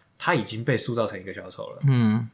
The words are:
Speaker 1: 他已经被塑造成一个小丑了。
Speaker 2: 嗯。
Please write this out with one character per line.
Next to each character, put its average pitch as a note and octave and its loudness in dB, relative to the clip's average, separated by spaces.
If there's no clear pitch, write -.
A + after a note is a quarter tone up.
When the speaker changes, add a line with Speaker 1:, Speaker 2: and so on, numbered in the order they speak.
Speaker 1:
他 F3+ 0
已 - 0
经 A2 -8
被 B2+ 2
塑 A#2 0
造 A#2 0
成 G2+ -6
一 F#2 -14
个 F#2+ -12
小 F#2 -14
丑 - -12
了。 - -16
Speaker 2:
嗯。 A#2 4